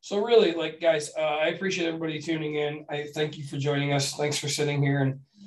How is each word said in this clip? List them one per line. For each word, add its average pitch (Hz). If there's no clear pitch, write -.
So 202
really, 220
like, 160
guys, 160
uh, -
I 156
appreciate 170
everybody 160
tuning 156
in. 147
I 147
thank 151
you 151
for 147
joining 143
us. 139
Thanks 147
for 143
sitting 147
here 139
and, 135